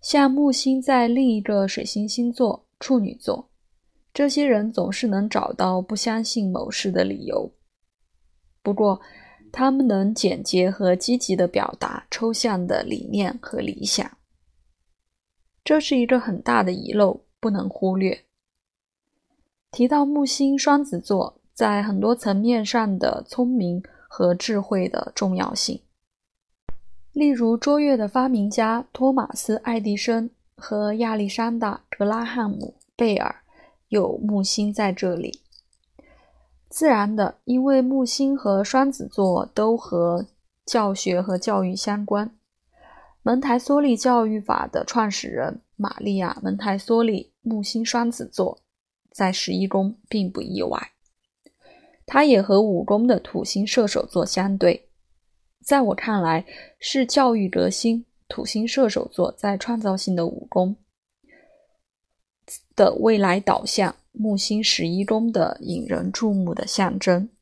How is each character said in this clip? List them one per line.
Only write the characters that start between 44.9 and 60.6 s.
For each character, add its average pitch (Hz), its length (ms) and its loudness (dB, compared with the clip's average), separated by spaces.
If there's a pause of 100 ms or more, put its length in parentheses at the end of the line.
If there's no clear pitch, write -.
始 - 200 -6
人 - 320 -6 (160)
玛 - 220 -6
利 202 180 -2
亚· 180 260 -4
蒙 190 140 -2
台 196 200 -2
梭 226 240 0
利 220 300 -2 (100)
木 220 220 -4
星 226 220 -4
双 233 260 0
子 - 160 -6
座， - 340 -4 (480)
在 185 220 0
十 185 220 -4
一 190 120 0
宫 196 320 0 (120)
并 196 200 -2
不 - 120 -8
意 190 200 -6
外。 - 300 -4 (1120)
他 311 200 4
也 240 160 8
和 202 200 6
五 202 220 2
宫 220 240 2
的 226 140 4
土 - 240 -6
星 196 200 -2
射 214 220 2
手 - 180 -2
座 175 200 -2
相 196 320 -2
对。 180 320 2 (760)
在 285 180 4
我 202 140 2
看 208 260 -2
来， 165 240 0 (320)
是 262 300 -2
教 254 280 4
育 196 140 0
革 185 220 0
新、 233 340 -2 (220)
土 - 180 -8
星 220 220 -4
射 254 200 2
手 - 200 -2
座 - 240 -2
在 202 260 -4
创 233 240 -4
造 196 160 0
性 190 180 -2
的 170 120 0
五 - 200 -8
宫 202 280 0 (2000)